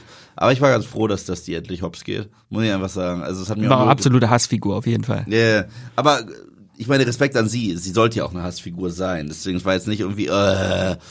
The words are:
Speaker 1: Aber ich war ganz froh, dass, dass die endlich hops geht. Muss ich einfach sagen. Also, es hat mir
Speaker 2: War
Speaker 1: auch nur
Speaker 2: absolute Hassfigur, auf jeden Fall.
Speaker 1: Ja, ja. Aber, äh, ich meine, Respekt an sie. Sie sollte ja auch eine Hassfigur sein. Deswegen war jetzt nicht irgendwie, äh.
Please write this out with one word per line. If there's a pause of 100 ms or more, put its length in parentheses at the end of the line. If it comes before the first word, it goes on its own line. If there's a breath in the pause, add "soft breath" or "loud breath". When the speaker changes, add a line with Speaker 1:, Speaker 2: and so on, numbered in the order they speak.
(360 loud breath)
Speaker 1:
Aber
ich
war
ganz
froh,
dass,
dass
die
endlich
hops
geht. (200 soft breath)
Muss
ich
einfach
sagen.
Also,
es
hat
mir
Speaker 2:
War
Speaker 1:
auch
nur
Speaker 2:
absolute
Hassfigur,
auf
jeden
Fall.
Speaker 1:
Ja,
ja. (300 loud breath)
Aber,
äh, (500)
ich
meine,
Respekt
an
sie.
Sie
sollte
ja
auch
eine
Hassfigur
sein.
Deswegen
war
jetzt
nicht
irgendwie,
äh. (140 loud breath)